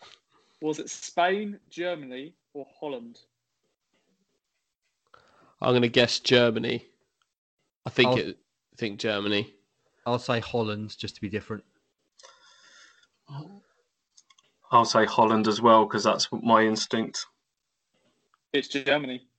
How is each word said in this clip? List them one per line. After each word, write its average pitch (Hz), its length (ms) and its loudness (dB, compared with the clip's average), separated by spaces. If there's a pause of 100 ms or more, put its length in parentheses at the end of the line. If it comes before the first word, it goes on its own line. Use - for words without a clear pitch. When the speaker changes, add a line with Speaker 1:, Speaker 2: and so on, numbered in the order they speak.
(600)
Speaker 1:
Was 151 160 -6
it 160 140 -14
Spain, 196 680 -4 (120)
Germany, 151 640 -10 (200)
or 143 140 -14 (120)
Holland? 120 400 -12 (2500)
Speaker 2:
I'm 127 120 2
gonna 120 140 4
guess 120 320 2
Germany. 117 680 0 (1000)
I - 20 -8
think 123 200 2
Speaker 3:
I'll 127 80 2
Speaker 2:
it, 90 200 -4 (360)
I - 40 -20
think 101 220 -8
Germany. 104 560 -2 (500)
Speaker 3:
I'll 120 140 -2
say 120 200 -4
Holland 107 580 -6
just - 180 -12
to - 60 -20
be 104 80 -6
different. 104 340 -10 (3000)
Speaker 4:
I'll 117 140 6
say 110 200 4
Holland 110 420 4
as 107 140 0
well 113 260 8
'cause 107 160 -2
that's 110 280 0
my 113 340 4
instinct. 110 600 -4 (1300)
Speaker 1:
It's 139 140 -2
Germany. 139 600 -4 (120)